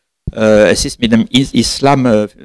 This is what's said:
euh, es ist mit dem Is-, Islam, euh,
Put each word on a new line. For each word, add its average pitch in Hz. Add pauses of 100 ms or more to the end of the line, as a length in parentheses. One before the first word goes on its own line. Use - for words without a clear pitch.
(360)
euh, 107
es -
ist -
mit 120
dem 113
Is-, 135
Islam, 131
euh, 107 (180)